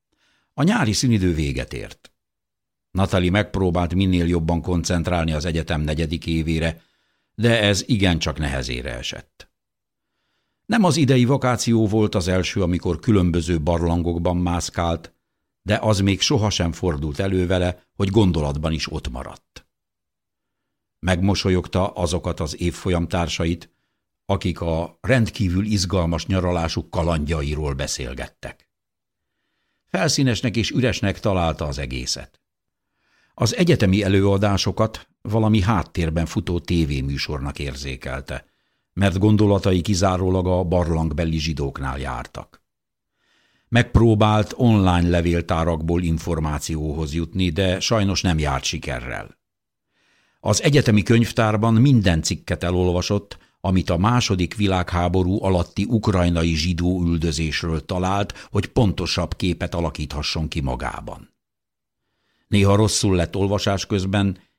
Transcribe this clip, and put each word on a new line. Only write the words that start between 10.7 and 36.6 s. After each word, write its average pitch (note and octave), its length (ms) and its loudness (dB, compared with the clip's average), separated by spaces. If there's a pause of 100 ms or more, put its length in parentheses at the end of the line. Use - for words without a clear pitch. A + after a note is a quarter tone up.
az D#3+ 120 4
idei C3 280 4
vakáció A#2 600 2
volt G#2+ 280 2
az F#2 140 0
első, F#2 340 0
amikor F2 380 0
különböző F2 600 2
barlangokban E2+ 760 0
mászkált, F2 800 -4 (500)
de G2+ 120 0
az G#2+ 240 0
még G2 200 2
sohasem G#2 520 0
fordult D2+ 460 -4
elő F#2+ 280 0
vele, F2+ 360 -2 (120)
hogy G2 160 -2
gondolatban D#2+ 600 2
is D#2 200 -6
ott D#2 160 -8
maradt. - 580 -14 (1300)
Megmosolyogta F#2 880 0
azokat E2+ 540 -4
az D2+ 200 -6
évfolyamtársait, E2+ 1080 -2 (560)
akik F#2+ 340 -4
a E2 400 -4
rendkívül G#2 640 0
izgalmas F2+ 640 -2
nyaralásuk F2 640 -2
kalandjairól D2+ 840 -2
beszélgettek. - 960 -10 (1160)
Felszínesnek C3+ 720 0
és A2 140 0
üresnek G#2 500 0
találta E2+ 460 0
az C#2 120 -6
egészet. B1+ 600 -8 (960)
Az - 220 -2
egyetemi A2 460 4
előadásokat G2 1040 0 (120)
valami G#2+ 400 2
háttérben E2+ 640 0
futó F2 340 -4